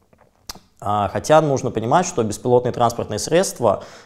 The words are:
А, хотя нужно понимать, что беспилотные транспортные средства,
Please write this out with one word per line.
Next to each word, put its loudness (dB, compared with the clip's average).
А, 0
хотя 4
нужно 0
понимать, 0
что -2
беспилотные 0
транспортные -2
средства, 0